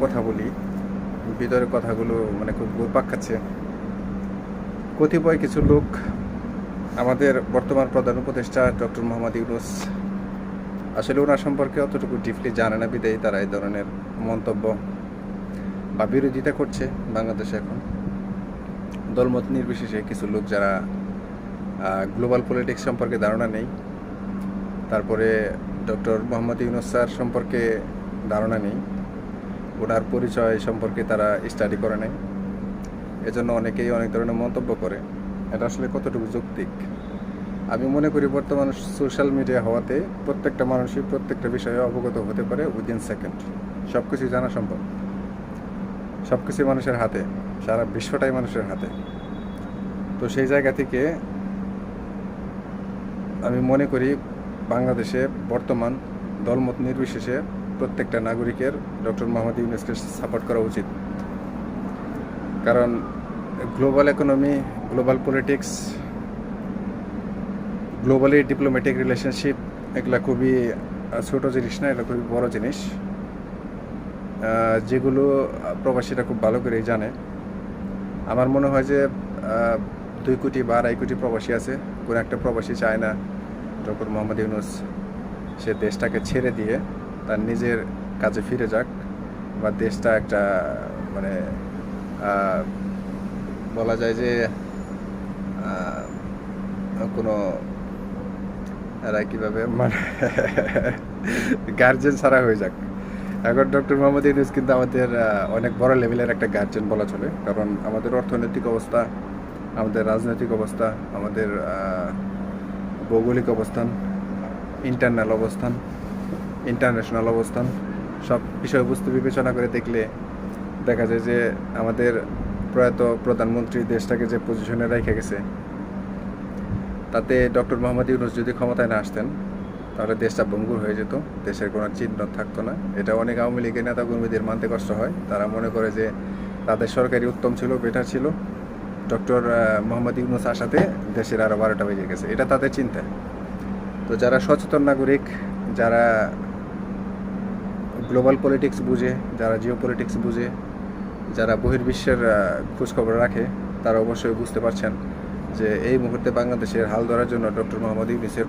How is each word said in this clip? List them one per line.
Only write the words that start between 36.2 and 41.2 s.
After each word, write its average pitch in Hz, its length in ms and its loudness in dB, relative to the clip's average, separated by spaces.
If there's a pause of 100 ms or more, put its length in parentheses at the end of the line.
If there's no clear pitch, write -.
যৌক্তিক? - 340 -4 (1040)
আমি 120 160 0
মনে 147 220 4
করি 147 180 4
বর্তমান 139 440 2
সোশ্যাল 139 600 0
মিডিয়া 127 300 4
হওয়াতে 117 400 2 (240)
প্রত্যেকটা 139 400 0
মানুষই 127 440 2
প্রত্যেকটা - 400 -2